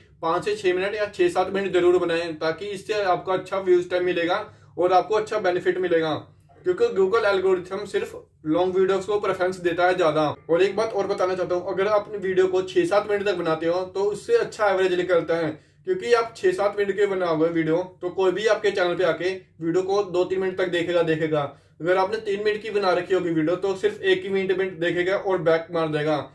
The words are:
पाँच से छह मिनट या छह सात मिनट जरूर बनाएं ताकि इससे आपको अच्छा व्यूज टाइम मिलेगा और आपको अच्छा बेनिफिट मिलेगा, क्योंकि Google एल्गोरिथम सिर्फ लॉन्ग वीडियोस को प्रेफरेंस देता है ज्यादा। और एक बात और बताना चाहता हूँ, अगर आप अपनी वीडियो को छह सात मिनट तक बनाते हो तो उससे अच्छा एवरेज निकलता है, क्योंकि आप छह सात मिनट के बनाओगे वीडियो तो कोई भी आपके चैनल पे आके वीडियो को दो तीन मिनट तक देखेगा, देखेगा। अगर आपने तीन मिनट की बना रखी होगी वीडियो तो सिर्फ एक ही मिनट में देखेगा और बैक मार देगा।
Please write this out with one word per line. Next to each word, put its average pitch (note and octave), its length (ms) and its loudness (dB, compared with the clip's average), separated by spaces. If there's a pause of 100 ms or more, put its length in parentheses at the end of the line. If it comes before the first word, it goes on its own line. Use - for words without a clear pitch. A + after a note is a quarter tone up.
(220)
पाँच E3+ 220 -2
से G#3 120 -2
छह F#3+ 180 0
मिनट G3 200 -2
या G#3 140 -2
छह F3+ 220 2
सात F#3 240 0
मिनट F#3+ 180 -2
जरूर F3 260 4
बनाएं E3+ 380 -2
ताकि D#3+ 320 -4
इससे G3+ 360 -4
आपको F#3 280 0
अच्छा F#3 280 -2
व्यूज F3+ 300 4
टाइम F3+ 140 0
मिलेगा F3 400 0 (340)
और F3+ 140 2
आपको F#3 220 4
अच्छा G#3+ 260 -2
बेनिफिट F3+ 380 0
मिलेगा, E3 340 0 (520)
क्योंकि F3+ 300 2
Google G3 320 2
एल्गोरिथम F#3+ 600 0
सिर्फ G3+ 340 -6 (280)
लॉन्ग F3+ 280 2
वीडियोस F#3+ 300 2
को G#3 140 0
प्रेफरेंस F#3 380 -2
देता F3 280 0
है F3+ 100 2
ज्यादा। D#3 320 2 (220)
और E3+ 120 4
एक G3 140 0
बात A3 160 -2
और G3 140 -2
बताना F#3+ 280 0
चाहता F3+ 200 -2
हूँ, F3 140 -4
अगर F#3+ 200 -2
आप G#3 120 2
अपनी G#3 180 -6
वीडियो F#3 300 2
को F#3 160 0
छह F3+ 220 2
सात G#3 240 0
मिनट G3+ 160 0
तक G3+ 100 0
बनाते D#3+ 300 -2
हो F3 180 0
तो F#3+ 220 -4
उससे G#3 300 0
अच्छा G#3 320 0
एवरेज F#3 280 2
निकलता E3 400 2
है, D#3+ 140 -2 (360)
क्योंकि F#3 280 -2
आप A3+ 220 2
छह F#3 160 2
सात G3+ 260 0
मिनट G3 140 0
के G3+ 160 2
बनाओगे E3+ 420 0
वीडियो D#3+ 260 0 (260)
तो F3+ 80 -4
कोई F#3 220 2
भी G#3 160 0
आपके G#3 240 2
चैनल F3+ 240 0
पे F3+ 100 0
आके E3+ 280 0 (260)
वीडियो D#3+ 240 0
को G3 200 0
दो F3+ 200 0
तीन F#3 160 -2
मिनट F#3 180 -2
तक F#3 100 0
देखेगा, F3 360 0
देखेगा। D3+ 460 0 (300)
अगर F3 160 2
आपने F#3+ 220 0
तीन G3+ 260 -4
मिनट G#3 180 -2
की A3 80 -8
बना G3 220 0
रखी F3+ 220 0
होगी F3 160 0
वीडियो D#3+ 260 0
तो F#3+ 200 -2
सिर्फ G#3 260 -2
एक F#3 200 2
ही G3 80 -8
मिनट F#3+ 280 0
में F#3 220 -4
देखेगा F3 360 0
और F#3+ 240 -2
बैक D#3+ 320 0
मार D#3+ 160 -2
देगा। D3+ 280 0 (180)